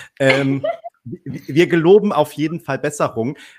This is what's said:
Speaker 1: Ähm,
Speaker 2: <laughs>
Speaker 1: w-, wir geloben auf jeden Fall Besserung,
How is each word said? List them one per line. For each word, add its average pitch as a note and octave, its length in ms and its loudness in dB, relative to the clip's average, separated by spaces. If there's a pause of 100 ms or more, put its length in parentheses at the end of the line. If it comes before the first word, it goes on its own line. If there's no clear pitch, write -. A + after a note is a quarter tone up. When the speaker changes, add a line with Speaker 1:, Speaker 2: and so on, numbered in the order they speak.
(200)
Speaker 1:
Ähm, C3+ 440 0 (220)
Speaker 2:
<laughs> - 180 -20
Speaker 1:
w-, - 440 -12
wir D#3 200 2
geloben F3 440 4
auf D3 220 0
jeden D#3 260 -4
Fall C3+ 200 -6
Besserung, C#3+ 580 -4 (220)